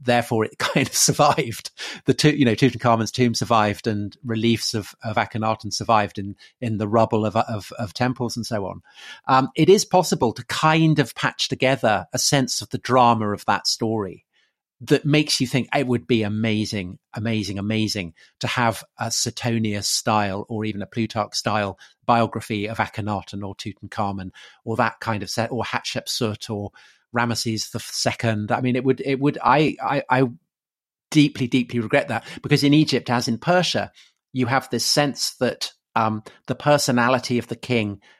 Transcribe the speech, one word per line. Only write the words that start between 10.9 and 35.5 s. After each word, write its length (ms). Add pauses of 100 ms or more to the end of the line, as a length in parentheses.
of 160
patch 340
together 640
a 60
sense 420
of 100
the 80
drama 520
of 140
that 220
story 580 (560)
that 240
makes 340
you 80
think, 260
"It 140
would 200
be 160
amazing, 760 (140)
amazing, 440
amazing 560 (280)
to 60
have 360 (160)
a 100
Suetonius 800
style 600
or 160
even 160
a 40
Plutarch 500
style 440 (260)
biography 600
of 120
Akhenaten 680
or 80
Tutankhamun 760 (340)
or 100
that 240
kind 240
of 60
set, 240
or 100
Hatshepsut 880
or 180 (440)
Ramesses 560
the 80
second." 720
I 80
mean, 160
it 80
would, 220
it 160
would, 200
I, 400
I, 280
I 140 (880)
deeply, 360
deeply 320
regret 300
that, 160 (160)
because 220
in 100
Egypt, 360
as 200
in 80
Persia, 540 (420)
you 140
have 220
this 160
sense 500
that, 360 (240)